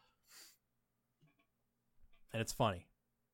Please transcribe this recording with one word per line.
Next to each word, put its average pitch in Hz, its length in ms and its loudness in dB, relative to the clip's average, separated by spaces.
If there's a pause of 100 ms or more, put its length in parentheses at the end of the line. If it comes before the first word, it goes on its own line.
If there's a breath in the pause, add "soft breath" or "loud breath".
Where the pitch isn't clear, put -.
(2250 loud breath)
And 113 80 0
it's 113 120 0
funny. 101 360 4 (460)